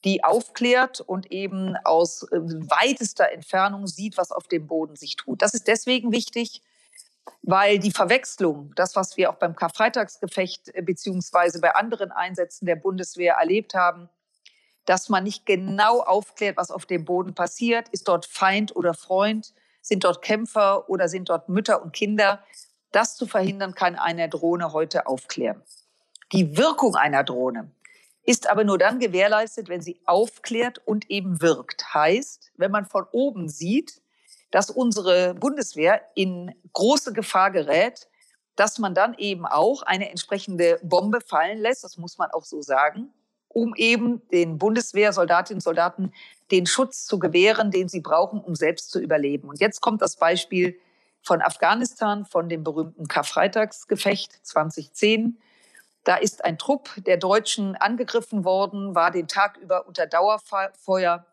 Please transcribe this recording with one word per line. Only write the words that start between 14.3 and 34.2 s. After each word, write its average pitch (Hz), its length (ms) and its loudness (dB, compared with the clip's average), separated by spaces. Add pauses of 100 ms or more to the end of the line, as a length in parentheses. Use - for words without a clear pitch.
dass 185 240 2
man 190 160 2
nicht 202 200 -8
genau 202 580 2
aufklärt, 202 540 -2
was 180 140 -4
auf - 160 -10
dem 170 180 -2
Boden 180 300 -2
passiert, 233 540 -2
ist - 180 -8
dort 175 200 0
Feind 196 500 0
oder 175 180 0
Freund, 208 600 -2 (260)
sind 190 240 -2
dort 180 180 2
Kämpfer 214 680 0
oder 185 200 0
sind 180 220 -6
dort 165 180 -2
Mütter 202 340 0
und 165 100 -14
Kinder. 208 520 0 (460)
Das 220 260 2
zu 247 100 -4
verhindern, 190 480 -2
kann 180 200 0
eine 170 340 -2
Drohne 165 460 -2
heute 156 320 2
aufklären. 127 560 -4 (680)
Die 165 260 2
Wirkung 277 360 4
einer 139 300 2
Drohne 127 460 -4 (520)
ist - 280 2
aber 208 140 4
nur 202 120 4
dann 208 220 4
gewährleistet, 208 720 0
wenn 175 100 -6
sie 170 240 -12
aufklärt 226 800 0
und 214 240 -4
eben 190 320 -4
wirkt. - 540 0
Heißt, 170 640 0
wenn 190 120 0
man 208 140 -2
von 190 280 -4
oben 226 360 -2
sieht, 180 540 -4 (480)